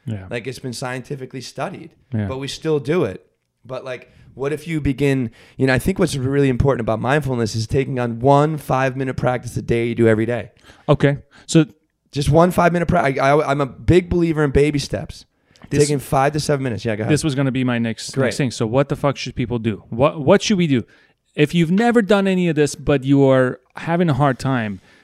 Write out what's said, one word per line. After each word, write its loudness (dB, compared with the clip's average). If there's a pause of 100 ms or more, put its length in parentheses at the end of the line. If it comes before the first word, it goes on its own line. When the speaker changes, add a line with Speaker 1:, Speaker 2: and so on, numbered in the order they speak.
Speaker 1:
Yeah. -8
Speaker 2:
Like, -8
it's -10
been -10
scientifically -10
studied, -12 (200)
Speaker 1:
Yeah. -2
Speaker 2:
but -6
we -8
still -2
do 0
it. -8 (380)
But, -12
like, -12 (240)
what -4
if -8
you -4
begin, 0 (260)
you 0
know, 4
I 4
think -2
what's 0
really 2
important 0
about -2
mindfulness 0
is -2
taking -2
on -4
one 4
five-minute -4
practice -4
a -6
day -2
you -2
do 4
every 4
day. -6 (380)
Speaker 1:
Okay. 4 (280)
So 4 (460)
Speaker 2:
Just -4
one 6
five-minute 2
pra-, 2
I, 0
I, 2
I'm 0
a 0
big 2
believer 0
in 0
baby 2
steps. -8 (460)
Speaker 1:
This 4
Speaker 2:
Taking -2
five 0
to -2
seven -2
minutes. -6
Yeah, -2
go -6
ahead. 0
Speaker 1:
This 0
was -2
gonna 0
be -2
my 0
next, -4
Speaker 2:
Great. 0
Speaker 1:
next -2
thing. -2
So -4
what 0
the -4
fuck -2
should -10
people -4
do? -4
What, 0
what 4
should 0
we 2
do? 2 (500)
If 0
you've 2
never 4
done 2
any 2
of 0
this, 2
but 0
you 4
are 4 (180)
having 0
a 2
hard 0
time, -4 (240)